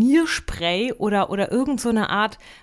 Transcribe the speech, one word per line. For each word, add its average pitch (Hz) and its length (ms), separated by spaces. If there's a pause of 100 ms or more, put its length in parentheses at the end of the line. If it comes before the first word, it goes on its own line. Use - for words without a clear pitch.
Imprägnierspray 240 920
oder, 202 380
oder 196 200
irgend 262 300
so 240 80
eine 220 220
Art 214 280 (240)